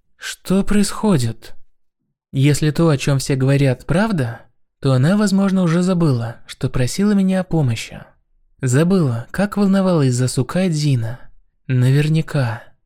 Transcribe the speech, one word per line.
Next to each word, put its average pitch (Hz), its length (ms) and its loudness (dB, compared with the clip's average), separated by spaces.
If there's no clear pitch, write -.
Что - 480 -4
происходит? 196 920 0
Если 143 400 2
то, 165 180 2
о 143 80 2
чём 135 220 -2
все 139 160 -4
говорят, 131 500 0
правда, 156 560 -2
то 135 140 0
она, 147 240 2
возможно, 190 460 2
уже 170 180 2
забыла, 156 560 0
что - 220 -6
просила 160 420 0
меня 190 300 2
о - 20 -4
помощи. 127 580 -4
Забыла, 135 720 0
как 202 240 -4
волновалась 185 580 2
за 127 140 0
Сукай 175 420 -2
Дзина. 135 500 -2
Наверняка. 135 960 0